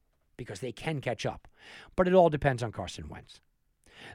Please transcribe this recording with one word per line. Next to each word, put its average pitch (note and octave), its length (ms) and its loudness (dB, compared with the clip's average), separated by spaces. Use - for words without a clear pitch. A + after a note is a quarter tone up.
Because A2 260 -12
they B2 100 -6
can D#3 280 -6
catch B2 280 -4
up. - 200 -8
But F3+ 120 4
it F#3 80 6
all E3+ 160 8
depends C3+ 320 0
on A2 80 -6
Carson F2 360 -10
Wentz. - 320 -20